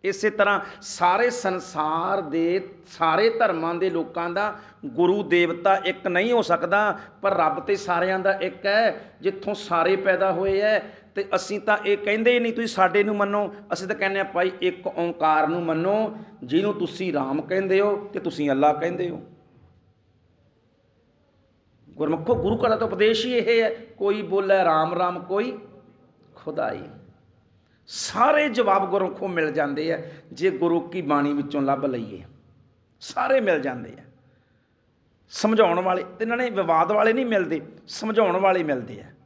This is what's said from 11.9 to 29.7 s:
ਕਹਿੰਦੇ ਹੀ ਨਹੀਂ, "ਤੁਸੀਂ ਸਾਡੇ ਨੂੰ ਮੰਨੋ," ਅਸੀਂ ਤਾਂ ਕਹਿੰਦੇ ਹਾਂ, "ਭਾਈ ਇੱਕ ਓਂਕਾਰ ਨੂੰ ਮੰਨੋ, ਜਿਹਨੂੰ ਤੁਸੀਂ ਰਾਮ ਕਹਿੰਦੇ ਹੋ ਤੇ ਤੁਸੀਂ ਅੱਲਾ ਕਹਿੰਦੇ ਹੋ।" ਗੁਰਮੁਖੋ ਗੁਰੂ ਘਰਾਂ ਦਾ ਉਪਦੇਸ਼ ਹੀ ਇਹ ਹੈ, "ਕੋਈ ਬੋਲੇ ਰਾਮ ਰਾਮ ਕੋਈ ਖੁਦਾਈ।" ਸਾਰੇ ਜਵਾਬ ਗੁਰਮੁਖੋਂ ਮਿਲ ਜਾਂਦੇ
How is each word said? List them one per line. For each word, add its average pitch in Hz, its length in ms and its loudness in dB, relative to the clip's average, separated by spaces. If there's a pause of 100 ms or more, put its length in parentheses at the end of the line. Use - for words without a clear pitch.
ਕਹਿੰਦੇ 214 340 2
ਹੀ 247 80 4
ਨਹੀਂ, 233 140 -2
"ਤੁਸੀਂ 233 140 -4
ਸਾਡੇ 196 360 2
ਨੂੰ 208 140 0
ਮੰਨੋ," 202 380 -2 (180)
ਅਸੀਂ 185 140 -6
ਤਾਂ - 80 -4
ਕਹਿੰਦੇ 196 220 -2
ਹਾਂ, 196 80 0
"ਭਾਈ 185 260 -2 (100)
ਇੱਕ 180 260 -4
ਓਂਕਾਰ 160 600 0
ਨੂੰ 170 160 -2
ਮੰਨੋ, 190 540 0 (260)
ਜਿਹਨੂੰ 170 300 0
ਤੁਸੀਂ 180 400 -4
ਰਾਮ 139 280 -2
ਕਹਿੰਦੇ 190 400 0
ਹੋ 208 320 0
ਤੇ 196 60 -6
ਤੁਸੀਂ 151 320 -2
ਅੱਲਾ 147 220 4
ਕਹਿੰਦੇ 175 360 -4
ਹੋ।" - 140 -12 (2750)
ਗੁਰਮੁਖੋ 156 460 -2
ਗੁਰੂ 202 220 0
ਘਰਾਂ 220 200 2
ਦਾ 226 80 0
ਉਪਦੇਸ਼ 220 400 2
ਹੀ 254 80 -2
ਇਹ 226 300 2
ਹੈ, 220 60 2
"ਕੋਈ 208 520 -2
ਬੋਲੇ 190 420 2
ਰਾਮ 160 300 4
ਰਾਮ 180 260 -2
ਕੋਈ 208 400 -4 (760)
ਖੁਦਾਈ।" - 460 -6 (1040)
ਸਾਰੇ 294 640 2
ਜਵਾਬ 196 400 2
ਗੁਰਮੁਖੋਂ 190 400 -2
ਮਿਲ 160 220 0
ਜਾਂਦੇ 151 420 -2